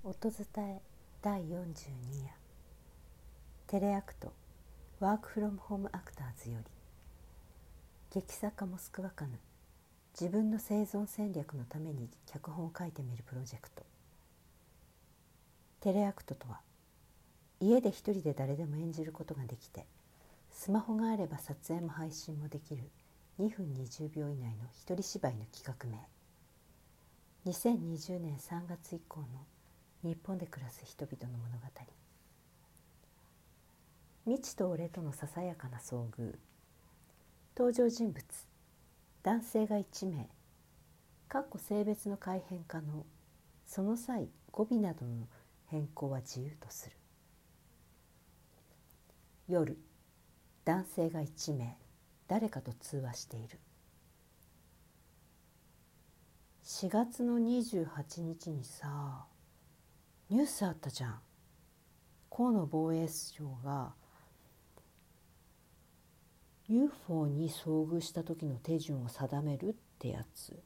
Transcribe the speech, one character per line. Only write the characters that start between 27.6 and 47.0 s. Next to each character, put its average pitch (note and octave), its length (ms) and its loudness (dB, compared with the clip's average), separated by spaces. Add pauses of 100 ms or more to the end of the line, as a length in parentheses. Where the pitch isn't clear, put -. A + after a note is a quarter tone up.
二 E3 120 -2
十 F3+ 180 -6
年 D3+ 220 -4
三 E3+ 260 -6
月 E3+ 300 -8
以 E3 120 -8
降 D#3 120 -12
の C#3+ 80 -6 (760)
日 E3 220 0
本 F#3+ 140 -2
で E3+ 80 -4
暮 C3 180 -8
ら A#2 60 -8
す - 120 -16
人 - 220 -8
々 B2+ 260 -8
の A#2+ 60 -4
物 A#2+ 220 -4
語。 B2+ 80 -12 (2500)
未 B3+ 160 2
知 - 140 -8
と F#3 160 2
俺 E3+ 180 0
と E3+ 140 -6
の D3 100 -2
さ - 140 -6
さ E3+ 160 -4
や F3+ 100 -2
か D3 160 -8
な B2 80 -8
遭 A#2+ 400 -4
遇。 A#2 220 -4 (1160)
登 B3 160 6
場 A#3+ 160 8
人 A#3 240 4
物、 - 140 -6 (960)
男 A3+ 220 4
性 G#3+ 240 4
が G#3 100 4
一 F#3+ 300 -2
名。 D3 200 -2 (1000)
か C4+ 120 2
っ D#4 60 -2
こ - 120 -8
性 G#3 240 2
別 G#3 260 2
の G3+ 80 0
改 F#3 320 -2
変 F3 140 -4
可 D#3+ 180 -4
能。 D3+ 240 -4 (600)
そ - 160 -2
の G#3+ 120 4
際、 A#3 320 -2 (240)
語 - 200 4
尾 A#3+ 60 6
な F#3+ 180 4
ど B2+ 100 -6
の A#2 220 -2 (400)
変 D3+ 180 0
更 C#3+ 240 -2
は C3+ 120 0
自 B2+ 200 -6
由 C#3 80 -4 (100)
と - 100 -14
す - 200 -12
る。 - 60 -20 (2500)